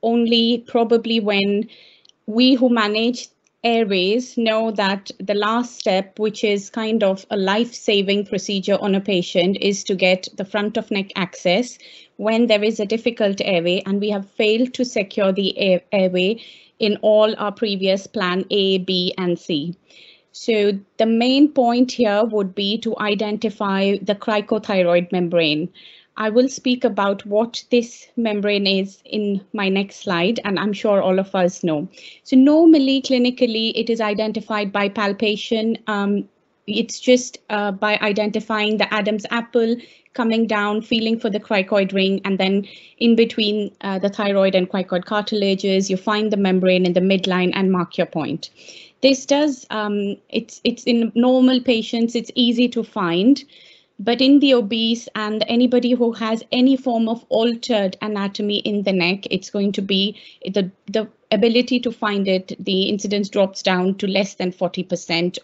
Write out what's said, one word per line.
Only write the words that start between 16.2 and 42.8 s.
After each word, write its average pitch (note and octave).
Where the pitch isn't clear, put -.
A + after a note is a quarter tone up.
in G#3
all G#3+
our G#3
previous G3
plan F3+
A, F#3+
B, F#3
and F3
C. E3+
So G#3
the A3
main B3+
point B3
here G#3
would G#3
be G3+
to A3
identify G#3
the G3+
cricothyroid G3+
membrane. E3+
I G#3+
will B3
speak B3
about G3+
what G#3+
this A#3+
membrane G#3
is F#3+
in G3+
my G3+
next G3
slide, F#3
and G3
I'm G3+
sure G3+
all F#3+
of F#3+
us F3+
know. D#3+
So -
normally, C#4
clinically, B3
it A3+
is A3+
identified G#3+
by G3+
palpation. G#3+
Um, G3+
it's A3
just, B3+
uh, G#3
by G#3
identifying G#3+
the G3+
Adam's G#3
apple A#3
coming A3+
down, G#3
feeling A3+
for A3+
the G3+
cricoid G3
ring, F#3+
and G3
then G3